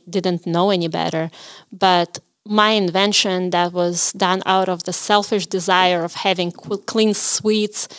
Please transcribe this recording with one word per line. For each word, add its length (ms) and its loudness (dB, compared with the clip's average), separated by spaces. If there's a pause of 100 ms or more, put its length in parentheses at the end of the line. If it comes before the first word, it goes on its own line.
didn't 380 -4
know 220 2
any 180 0
better. 420 -4 (400)
But 500 2 (240)
my 280 2
invention 800 0
that 200 0
was 420 -2
done 340 0
out 200 2
of 180 -4
the 60 -6
selfish 540 0
desire 580 2
of 120 -6
having 360 -2
qu-, 280 -8
clean 340 0
sweets 760 0 (120)